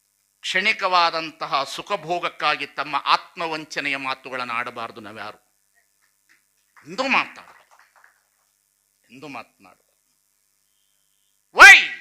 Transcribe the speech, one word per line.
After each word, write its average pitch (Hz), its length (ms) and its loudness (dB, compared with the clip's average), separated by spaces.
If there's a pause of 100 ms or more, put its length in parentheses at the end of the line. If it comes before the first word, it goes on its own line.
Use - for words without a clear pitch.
(420)
ಕ್ಷಣಿಕವಾದಂತಹ 165 1200 -2
ಸುಖಭೋಗಕ್ಕಾಗಿ 156 1040 -6
ತಮ್ಮ 147 280 -8
ಆತ್ಮವಂಚನೆಯ 151 1040 -4
ಮಾತುಗಳನ್ನು 131 560 -8
ಆಡಬಾರದು 117 480 -10
ನಾವ್ಯಾರು. 107 680 -18 (1200)
ಎಂದೂ 254 200 -6
ಮಾತಾಡಬಾರದು, - 840 -8 (1200)
ಎಂದೂ 139 140 -20
ಮಾತನಾಡಬಾರದು. 101 640 -20 (1600)
Why? 392 280 12 (180)